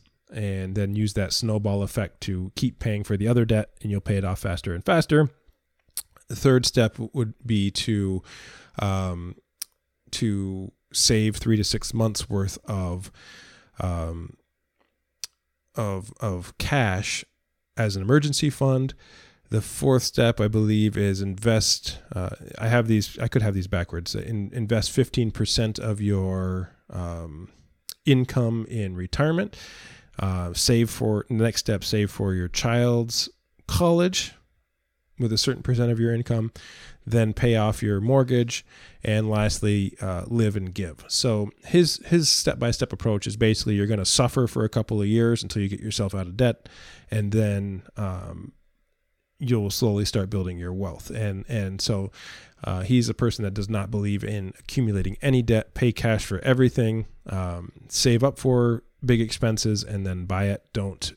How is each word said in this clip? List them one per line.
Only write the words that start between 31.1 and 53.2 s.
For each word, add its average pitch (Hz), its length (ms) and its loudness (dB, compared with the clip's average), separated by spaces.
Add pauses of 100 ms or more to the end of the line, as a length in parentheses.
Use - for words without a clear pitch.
the 120 60 -2
next 113 260 0
step, 104 240 -2
save 104 260 0
for 98 240 -2
your 90 140 -2
child's 120 800 0 (400)
college 175 640 2 (840)
with 113 160 0
a 110 60 0
certain - 240 0
percent 120 300 2
of 113 80 0
your 117 120 2
income, 117 380 -2 (560)
then 113 260 2
pay 117 220 4
off 107 300 2
your 104 160 2
mortgage, 123 680 2 (380)
and 107 260 2
lastly, 104 680 0
uh, 92 260 -6
live 110 300 2
and 92 180 -6
give. 87 320 -8
So 107 440 0 (140)
his, 175 420 4
his 170 220 2
step-by-step 123 640 0
approach 104 360 -2
is 104 80 -6
basically 110 400 2
you're 101 100 2
gonna 104 180 0
suffer 123 440 2
for 113 160 -2
a 110 40 0
couple 110 320 -2
of 101 60 0
years 117 360 4
until 104 200 -4
you 98 60 0
get 101 120 -6
yourself 104 340 -4
out 95 120 -4
of 87 100 -12
debt, 120 320 0 (440)
and 104 180 0
then, 101 540 0 (120)
um, 92 560 -8 (840)
you'll 117 320 0
slowly 104 360 2
start 98 240 -2
building 90 280 -4
your 87 140 -8
wealth. 92 380 -8
And, 101 360 -4
and 98 320 -4
so, 98 320 -2 (540)
uh, 92 160 -4
he's 117 300 2
a 110 40 -2
person 113 300 -2